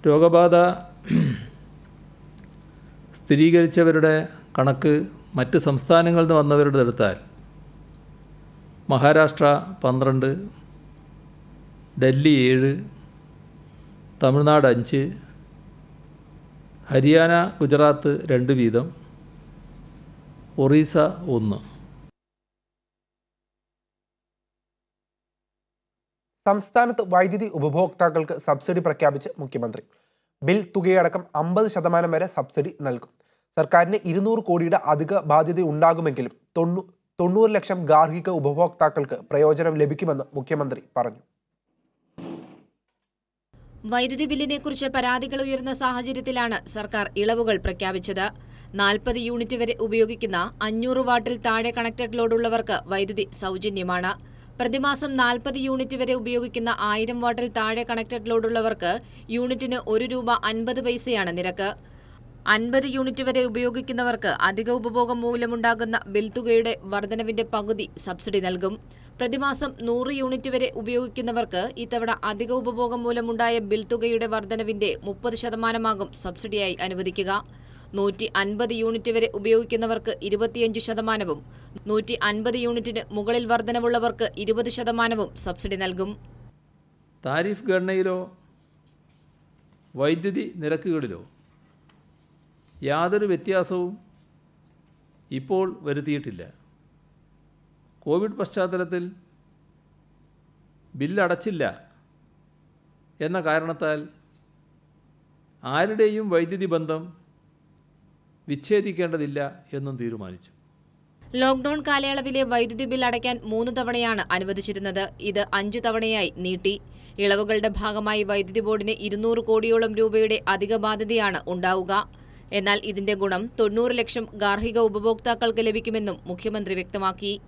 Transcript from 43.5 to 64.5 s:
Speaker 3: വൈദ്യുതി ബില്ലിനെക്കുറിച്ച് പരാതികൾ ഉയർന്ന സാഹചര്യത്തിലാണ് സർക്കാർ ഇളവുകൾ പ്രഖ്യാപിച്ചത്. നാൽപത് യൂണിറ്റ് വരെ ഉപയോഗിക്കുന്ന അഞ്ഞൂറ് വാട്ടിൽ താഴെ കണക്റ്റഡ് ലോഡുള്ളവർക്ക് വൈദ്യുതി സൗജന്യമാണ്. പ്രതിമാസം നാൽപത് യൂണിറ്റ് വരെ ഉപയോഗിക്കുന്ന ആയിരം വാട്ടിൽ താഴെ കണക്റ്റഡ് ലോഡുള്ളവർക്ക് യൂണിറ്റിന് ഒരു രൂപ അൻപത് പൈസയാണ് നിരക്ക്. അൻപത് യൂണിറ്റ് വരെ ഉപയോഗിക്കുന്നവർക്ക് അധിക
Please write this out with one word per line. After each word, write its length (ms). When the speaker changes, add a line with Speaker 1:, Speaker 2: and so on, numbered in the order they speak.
Speaker 3:
വൈദ്യുതി 400
ബില്ലിനെക്കുറിച്ച് 600
പരാതികൾ 560
ഉയർന്ന 320
സാഹചര്യത്തിലാണ് 960
സർക്കാർ 360
ഇളവുകൾ 400
പ്രഖ്യാപിച്ചത്. 680
നാൽപത് 540
യൂണിറ്റ് 280
വരെ 240
ഉപയോഗിക്കുന്ന 580
അഞ്ഞൂറ് 360
വാട്ടിൽ 400
താഴെ 340
കണക്റ്റഡ് 460
ലോഡുള്ളവർക്ക് 680
വൈദ്യുതി 420
സൗജന്യമാണ്. 720
പ്രതിമാസം 560
നാൽപത് 420
യൂണിറ്റ് 400
വരെ 160
ഉപയോഗിക്കുന്ന 680
ആയിരം 420
വാട്ടിൽ 260
താഴെ 360
കണക്റ്റഡ് 460
ലോഡുള്ളവർക്ക് 680
യൂണിറ്റിന് 480
ഒരു 180
രൂപ 260
അൻപത് 540
പൈസയാണ് 520
നിരക്ക്. 320
അൻപത് 400
യൂണിറ്റ് 360
വരെ 200
ഉപയോഗിക്കുന്നവർക്ക് 840
അധിക 420